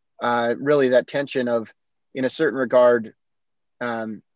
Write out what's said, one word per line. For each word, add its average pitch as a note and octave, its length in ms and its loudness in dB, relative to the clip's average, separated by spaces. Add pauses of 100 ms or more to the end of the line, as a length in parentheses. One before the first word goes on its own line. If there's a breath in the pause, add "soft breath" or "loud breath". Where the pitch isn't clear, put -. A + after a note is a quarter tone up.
(220)
uh, A#2+ 360 0
really C#3 320 2
that B2 160 2
tension C3+ 420 -4
of, A#2 240 -4 (420)
in C3 100 -4
a B2+ 60 -2
certain C3+ 280 -2
regard, A#2+ 560 2 (680)
um, A2+ 420 -8 (140)